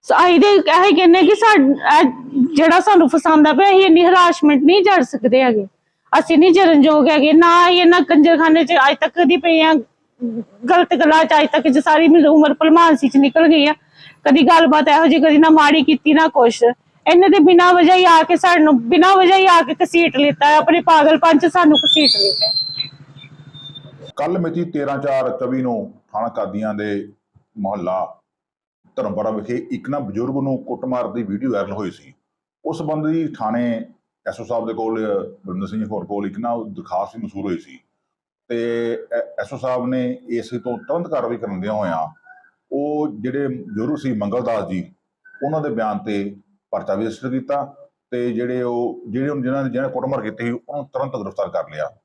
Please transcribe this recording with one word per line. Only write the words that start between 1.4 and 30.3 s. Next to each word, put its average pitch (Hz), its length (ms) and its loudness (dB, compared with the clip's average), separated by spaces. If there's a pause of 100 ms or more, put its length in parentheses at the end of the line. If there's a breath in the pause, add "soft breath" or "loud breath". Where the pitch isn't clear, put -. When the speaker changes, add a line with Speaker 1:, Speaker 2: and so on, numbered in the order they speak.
Speaker 1:
ਇਹ 262 120 2 (460)
ਜਿਹੜਾ 330 240 4
ਸਾਨੂੰ 359 280 4
ਫਸਾਉਂਦਾ 311 440 2
ਪਿਆ, 381 160 2
ਅਸੀਂ 381 180 4
ਇੰਨੀ 349 180 4
ਹਰਾਸਮੈਂਟ 339 580 2
ਨਹੀਂ 359 200 4
ਝੱਲ 359 200 2
ਸਕਦੇ 254 400 0
ਹੈਗੇ, 220 240 0 (520)
ਅਸੀਂ 320 200 0
ਨਹੀਂ 349 140 6
ਜਰਨ 330 320 4
ਯੋਗ 302 240 4
ਹੈਗੇ। 302 240 2
ਨਾ 339 380 4
ਹੀ 359 80 2
ਇਹਨਾਂ 349 220 4
ਕੰਜਰਖਾਨੇ 330 640 2
'ਚ 269 80 -4
ਅੱਜ 285 280 2
ਤੱਕ 320 260 -2
ਦੀ 349 100 2
ਪਏ 320 260 2
ਆ, 320 120 2 (960)
ਗਲਤ 359 240 2
ਗੱਲਾਂ 320 300 2
'ਚ 320 40 -4 (120)
ਅੱਜ 302 120 0
ਤੱਕ 302 160 0
'ਚ 269 100 2
ਸਾਰੀ 311 300 2
ਮੇਰੀ 320 180 6
ਉਮਰ 302 280 4
ਭਲਮਾਨਸੀ 320 540 2
'ਚ 247 80 0
ਨਿਕਲ 285 320 2
ਗਈ 294 180 4
ਆ। 302 60 0 (520 soft breath)
ਕਦੀ 294 180 4
ਗੱਲਬਾਤ 320 460 4
ਇਹੋ 311 180 2
ਜਿਹੀ 302 140 2
ਕਦੀ 302 180 4
ਨਾ 320 120 4
ਮਾੜੀ 302 320 4
ਕੀਤੀ 302 300 0
ਨਾ 320 160 2
ਕੁਛ। 240 340 0 (440)
ਇਹਨੇ 349 220 4
ਤੇ 330 160 4
ਬਿਨਾਂ 359 300 6
ਵਜ੍ਹਾ 349 220 4
ਹੀ 370 80 2
ਆ 330 180 6
ਕੇ 330 140 0
ਸਾਨੂੰ, 302 520 2
ਬਿਨਾਂ 359 280 4
ਵਜ੍ਹਾ 370 200 4
ਹੀ 381 100 4
ਆ 349 160 4
ਕੇ 269 120 -4 (100)
ਘਸੀਟ 339 320 0
ਲਿੱਤਾ 285 300 0
ਹੈ, 302 100 4
ਆਪਣੇ 311 240 2
ਪਾਗਲਪਨ 320 580 2
'ਚ 349 80 0
ਸਾਨੂੰ 320 320 2
ਘਸੀਟ - 380 0
ਲਿੱਤਾ - 300 -4
ਹੈ। - 60 -4 (1600)
Speaker 2:
ਕੱਲ੍ਹ 165 220 -4
ਮਿਤੀ 170 260 -6
ਤੇਰਾਂ 143 340 -6
ਚਾਰ 131 320 -2
ਚੌਵੀ 131 320 -6
ਨੂੰ 113 300 -6 (200)
ਥਾਣਾ 110 160 -8
ਕਾਦੀਆਂ 107 460 -8
ਦੇ 104 380 -8 (460)
ਮੁਹੱਲਾ 92 600 -8 (760)
ਧਰਮਪੁਰਾ 107 340 -8
ਵਿਖੇ 107 400 -10
ਇੱਕ 127 200 -12
ਨਾ 143 80 -8
ਬਜ਼ੁਰਗ 123 440 -8